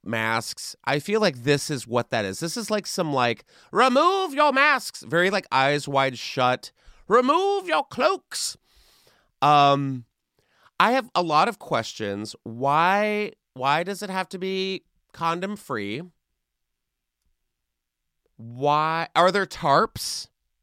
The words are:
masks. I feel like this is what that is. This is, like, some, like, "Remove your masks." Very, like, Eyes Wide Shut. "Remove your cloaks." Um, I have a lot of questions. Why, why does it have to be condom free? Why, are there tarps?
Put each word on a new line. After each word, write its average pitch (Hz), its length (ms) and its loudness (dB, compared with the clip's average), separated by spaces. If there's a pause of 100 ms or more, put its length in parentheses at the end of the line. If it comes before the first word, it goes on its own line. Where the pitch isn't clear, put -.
masks. 113 720 -4 (100)
I 139 140 0
feel 208 220 -2
like 147 240 0
this 143 260 0
is 131 160 -6
what 117 240 -2
that 113 140 0
is. 98 160 -6
This 160 160 -6
is, 220 160 -8
like, 208 160 -2
some, 165 240 -4
like, 120 320 0 (260)
"Remove 302 640 2
your 294 180 2
masks." 269 500 0
Very, 175 280 0
like, 202 220 -2
Eyes 139 340 2
Wide 135 320 0
Shut. - 540 -2 (340)
"Remove 359 640 2
your 311 160 0
cloaks." - 720 -4 (840)
Um, 143 680 4 (760)
I 196 100 4
have 247 240 0
a 180 80 2
lot 160 240 4
of 233 140 -6
questions. 107 840 -4
Why, 180 880 0 (220)
why 143 320 0
does 190 180 -8
it 202 80 -10
have 190 200 -4
to 190 80 -10
be 190 440 -4 (300)
condom 175 420 -4
free? 117 480 -8 (2250)
Why, 147 760 -2
are 175 160 6
there 190 160 0
tarps? - 840 0 (340)